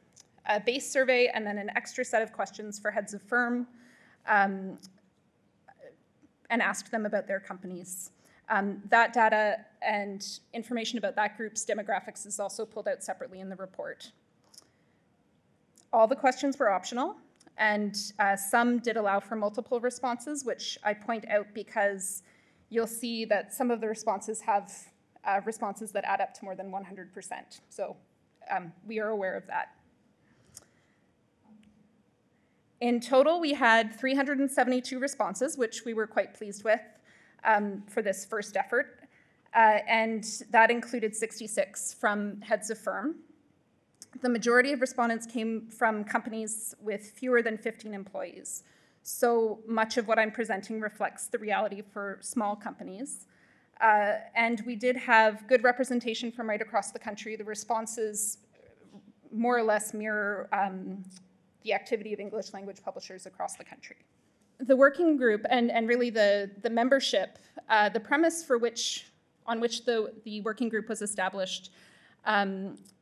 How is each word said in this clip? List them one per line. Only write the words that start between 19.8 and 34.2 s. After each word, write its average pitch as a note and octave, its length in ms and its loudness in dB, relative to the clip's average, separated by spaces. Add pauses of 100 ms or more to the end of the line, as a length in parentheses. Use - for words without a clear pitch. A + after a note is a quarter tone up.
responses, B3 640 -4
which - 380 -6
I G#3 100 0
point G#3+ 360 -6
out G#3 240 0
because G3+ 680 -4 (460)
you'll A3+ 180 0
see A3+ 380 -6
that G#3 280 0
some B3 160 0
of A3+ 120 0
the A3 60 -2
responses G#3+ 540 -4
have, G3+ 300 0 (540)
uh, G3 200 2
responses G#3+ 460 -6
that G3 140 -2
add G3 140 0
up G3 160 -2
to - 100 -16
more F#3+ 100 -8
than F#3+ 160 -10
one F#3+ 140 -8
hundred G3 280 -16
percent. - 460 -14 (100)
So, F#3+ 280 -8 (520)
um, F3+ 220 -4 (160)
we A3 120 -4
are G#3+ 100 -2
aware G3 260 -2
of F#3+ 120 -8
that. - 280 -6 (3000)
In A#3+ 200 2
total, C#4 420 4
we D4 120 0
had A3+ 400 4
three C4 220 -2
hundred C#4 240 0